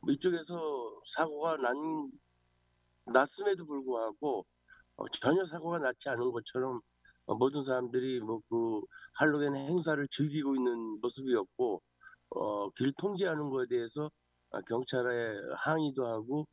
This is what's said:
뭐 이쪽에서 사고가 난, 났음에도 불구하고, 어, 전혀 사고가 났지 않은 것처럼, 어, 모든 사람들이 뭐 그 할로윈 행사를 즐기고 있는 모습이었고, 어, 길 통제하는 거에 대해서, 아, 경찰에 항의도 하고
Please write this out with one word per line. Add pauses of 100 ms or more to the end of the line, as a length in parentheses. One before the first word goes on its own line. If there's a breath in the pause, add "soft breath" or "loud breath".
뭐
이쪽에서 (140)
사고가
난, (960)
났음에도
불구하고, (500 loud breath)
어,
전혀
사고가
났지
않은
것처럼, (460 soft breath)
어,
모든
사람들이
뭐
그 (320 loud breath)
할로윈
행사를
즐기고
있는
모습이었고, (480 loud breath)
어,
길
통제하는
거에
대해서, (400)
아,
경찰에 (200)
항의도
하고